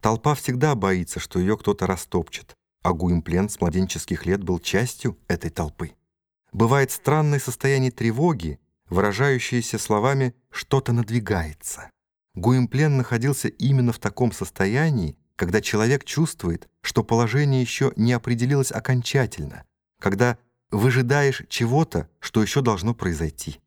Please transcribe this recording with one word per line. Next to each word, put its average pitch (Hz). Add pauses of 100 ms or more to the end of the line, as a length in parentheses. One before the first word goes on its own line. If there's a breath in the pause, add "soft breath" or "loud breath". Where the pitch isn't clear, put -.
Толпа 113
всегда 135
боится, 95
что -
ее 98
кто-то 101
растопчет, - (280)
а 90
Гуимплен 87
с -
младенческих 87
лет 98
был 87
частью - (100)
этой 85
толпы. 80 (640)
Бывает 127
странное 147
состояние 131
тревоги, 113 (300)
выражающееся 113
словами 123 (180)
"что-то -
надвигается". 104 (460)
Гуимплен 127
находился 123
именно 127
в 110
таком 110
состоянии, 113 (180)
когда 92
человек 113
чувствует, - (120)
что -
положение 127
еще -
не 117
определилось 123
окончательно, 117 (360)
когда 113 (320)
выжидаешь 131
чего-то, 120 (120)
что -
еще 143
должно 110
произойти. 80